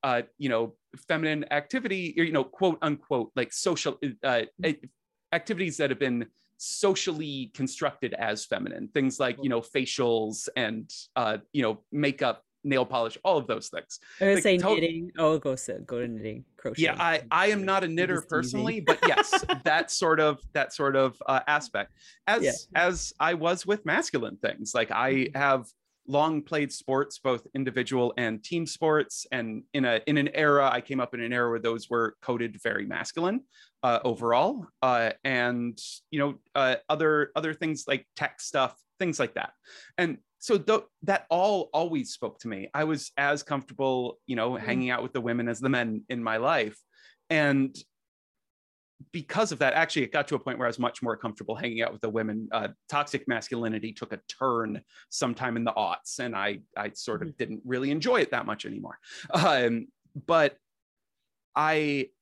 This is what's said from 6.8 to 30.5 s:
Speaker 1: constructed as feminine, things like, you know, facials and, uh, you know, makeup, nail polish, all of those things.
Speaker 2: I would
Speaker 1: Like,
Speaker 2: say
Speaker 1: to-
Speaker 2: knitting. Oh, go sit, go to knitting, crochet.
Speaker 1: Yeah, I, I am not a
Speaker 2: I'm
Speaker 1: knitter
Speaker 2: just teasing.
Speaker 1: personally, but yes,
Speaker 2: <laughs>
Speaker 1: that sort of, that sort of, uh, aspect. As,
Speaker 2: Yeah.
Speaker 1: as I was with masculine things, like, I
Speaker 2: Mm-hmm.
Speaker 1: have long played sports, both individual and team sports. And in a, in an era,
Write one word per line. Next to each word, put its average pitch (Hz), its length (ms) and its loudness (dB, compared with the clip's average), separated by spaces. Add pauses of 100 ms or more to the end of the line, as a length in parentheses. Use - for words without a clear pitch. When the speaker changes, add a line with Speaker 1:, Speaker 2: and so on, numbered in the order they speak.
Speaker 1:
constructed 131 580 -4
as 107 320 -4
feminine, 98 480 -6
things 135 260 0
like, 127 220 0
you 139 80 0
know, 117 120 0
facials 117 920 0
and, 113 360 -4 (240)
uh, 110 220 0 (140)
you 139 120 0
know, 110 180 0 (100)
makeup, 143 520 0 (200)
nail 135 220 2
polish, 117 400 -2
all 185 140 4
of 117 80 -6
those 110 220 -4
things. - 300 -12 (220)
Speaker 2:
I 196 40 4
would 196 100 8
Speaker 1:
Like, 180 80 2
Speaker 2:
say 190 160 6
Speaker 1:
to- 196 160 4
Speaker 2:
knitting. 165 420 -2
Oh, 160 220 4
go 135 160 -2
sit, - 320 -8
go 120 120 -6
to 120 80 -4
knitting, 110 380 -8 (100)
crochet. 123 280 -2
Speaker 1:
Yeah, 151 160 2
I, 165 320 2
I 180 160 4
am 202 180 0
not 190 180 2
a 175 40 -2
Speaker 2:
I'm 160 80 -2
Speaker 1:
knitter 180 220 2
Speaker 2:
just 156 120 -6
teasing. 156 80 0
Speaker 1:
personally, 135 440 -2
but - 260 4
yes, 381 360 4 (100)
Speaker 2:
<laughs> - 100 -4
Speaker 1:
that 165 260 2
sort 160 300 2
of, 151 200 4 (140)
that 139 180 0
sort 139 240 0
of, 131 300 4
uh, 135 220 4
aspect. 135 460 -2 (340)
As, 220 160 2
Speaker 2:
Yeah. 135 80 4 (240)
Speaker 1:
as 175 440 2
I 160 140 4
was 170 320 0
with 208 200 0
masculine 147 520 -2
things, - 380 -4
like, 113 160 2
I 123 220 2
Speaker 2:
Mm-hmm. 135 260 0
Speaker 1:
have 135 260 4 (420)
long 151 340 2
played 147 300 -2
sports, 139 480 -2
both 123 260 0 (100)
individual 127 600 0
and 113 260 -2
team 165 240 -2
sports. - 640 0
And 113 320 -6 (100)
in 135 120 2
a, 117 220 4
in 151 100 4
an 143 160 2
era, 143 380 4